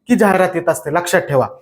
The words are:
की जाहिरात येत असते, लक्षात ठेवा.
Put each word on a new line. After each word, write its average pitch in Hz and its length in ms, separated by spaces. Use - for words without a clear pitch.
की 247 80
जाहिरात 185 400
येत 170 140
असते, 156 240
लक्षात 175 280
ठेवा. 127 260